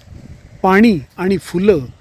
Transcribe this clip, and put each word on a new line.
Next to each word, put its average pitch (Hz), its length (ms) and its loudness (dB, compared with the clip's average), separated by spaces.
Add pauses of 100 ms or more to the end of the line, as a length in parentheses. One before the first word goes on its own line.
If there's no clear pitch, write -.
(600)
पाणी 196 360 4 (200)
आणि 190 200 -2
फुलं 175 480 -2 (160)